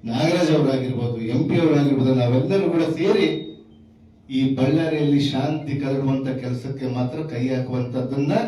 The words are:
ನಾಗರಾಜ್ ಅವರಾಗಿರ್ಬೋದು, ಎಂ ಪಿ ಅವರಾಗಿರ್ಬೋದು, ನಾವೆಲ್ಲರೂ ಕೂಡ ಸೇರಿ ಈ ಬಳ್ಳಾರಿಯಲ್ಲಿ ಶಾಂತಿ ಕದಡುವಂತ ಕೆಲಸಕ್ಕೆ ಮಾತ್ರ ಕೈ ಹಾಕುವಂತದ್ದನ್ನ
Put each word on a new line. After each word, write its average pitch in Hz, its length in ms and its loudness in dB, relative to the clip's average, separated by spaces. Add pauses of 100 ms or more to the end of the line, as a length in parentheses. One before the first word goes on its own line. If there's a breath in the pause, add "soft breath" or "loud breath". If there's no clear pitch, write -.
ನಾಗರಾಜ್ 156 460 2
ಅವರಾಗಿರ್ಬೋದು, 127 680 0
ಎಂ 127 220 0
ಪಿ 180 160 2
ಅವರಾಗಿರ್ಬೋದು, 139 560 4
ನಾವೆಲ್ಲರೂ 135 540 2
ಕೂಡ 170 120 0
ಸೇರಿ 175 600 0 (880)
ಈ 135 260 0
ಬಳ್ಳಾರಿಯಲ್ಲಿ 147 640 2
ಶಾಂತಿ 139 560 -2
ಕದಡುವಂತ 135 540 -2
ಕೆಲಸಕ್ಕೆ 123 580 -6
ಮಾತ್ರ 127 340 -4
ಕೈ 127 260 -4
ಹಾಕುವಂತದ್ದನ್ನ 127 840 -2 (160)